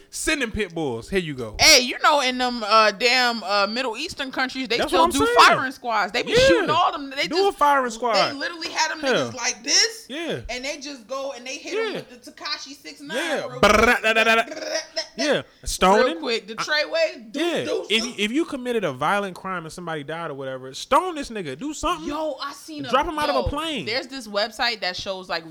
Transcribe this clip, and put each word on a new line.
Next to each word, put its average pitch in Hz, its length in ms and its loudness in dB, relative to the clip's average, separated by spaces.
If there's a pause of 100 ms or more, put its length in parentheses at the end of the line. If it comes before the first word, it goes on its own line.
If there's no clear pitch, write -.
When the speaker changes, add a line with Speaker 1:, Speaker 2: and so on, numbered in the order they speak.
Speaker 1:
Send 311 320 -2
them 226 80 -2
pit 190 240 -4
bulls. 131 360 -4
Here 196 100 0
you 156 140 -4
go. 117 260 -10
Speaker 2:
Hey, 285 200 8
you 254 220 -2
know, 311 180 6
in 254 180 0
them, 247 280 -2
uh, 214 260 6
damn, 240 520 2
uh, 202 240 2
Middle 226 280 -4
Eastern 277 360 -8
countries, 262 360 -4
they 214 100 0
Speaker 1:
That's 302 120 0
Speaker 2:
still 359 100 4
Speaker 1:
what 339 140 4
I'm 277 60 2
Speaker 2:
do 440 60 4
Speaker 1:
saying. 480 120 2
Speaker 2:
firing 311 340 6
squads. 214 400 -2
They 240 100 0
be - 100 -6
Speaker 1:
Yeah. 440 140 4
Speaker 2:
shooting 453 240 4
all 349 220 4
them. 285 180 -10
They 277 180 -2
Speaker 1:
Do 277 80 -2
Speaker 2:
just, 392 200 2
Speaker 1:
a - 20 -4
firing 277 320 4
squad. 226 240 -2 (180)
Speaker 2:
they 285 60 -10
literally 330 320 -8
had 320 220 0
them 320 80 -8
Speaker 1:
Hell. 240 300 0
Speaker 2:
niggas 226 40 -10
like 233 280 -6
this. 339 460 0
Speaker 1:
Yeah. 262 400 -6
Speaker 2:
And 247 160 -8
they 302 140 -6
just 262 280 -14
go 269 260 -8
and 240 140 -14
they 269 120 -8
hit 320 160 -8
him 427 200 -2
Speaker 1:
Yeah. 190 140 -6
Speaker 2:
with 247 160 -20
the 294 60 -18
Tekashi 294 500 -10
six 302 200 -18
nine. 285 160 -8
Speaker 1:
Yeah. 311 180 -2 (140)
Speaker 2:
real - 120 -12
Speaker 1:
Brrrr, 208 240 6
Speaker 2:
quick. 240 180 4
Speaker 1:
da, 220 100 4
da, 220 120 4
da, 226 120 6
da. 226 80 6
Speaker 2:
Brrrr, - 100 -10
da, - 0 - (400)
da. 320 80 -4 (140)
Speaker 1:
Yeah. 240 260 0 (220)
Stoning. 196 400 6
Speaker 2:
Real 320 160 0
quick. 226 260 -4
The 220 120 -12
Speaker 1:
I, 240 40 -2
Speaker 2:
Treyway. 302 720 -2
Do, 285 80 -4
Speaker 1:
yeah. 311 240 0
Speaker 2:
do - 260 -2
Speaker 1:
If, 220 120 4
Speaker 2:
something. 233 220 -6
Speaker 1:
if 214 60 0
you 294 140 0
committed 247 400 -4
a 156 80 -2
violent 180 420 0
crime 180 300 -8
and 156 80 -12
somebody 165 320 -8
died 160 260 -8
or 143 40 -10
whatever, 131 400 -10
stone 349 420 0
this 285 120 -8
nigga. 185 300 -8
Do 285 160 -8
something. 320 340 -4
Speaker 2:
Yo, 302 320 -4
I 277 120 -8
seen 294 340 -12
a 240 40 -8
Speaker 1:
Drop 269 160 2
him 311 120 -6
out 302 100 0
of 285 60 0
a 269 60 0
Speaker 2:
yo, 233 80 0
Speaker 1:
plane. 294 360 -4
Speaker 2:
there's 247 220 -4
this 254 220 -12
website 220 540 -2
that 180 140 -4
shows, 185 320 -8
like, 170 220 -4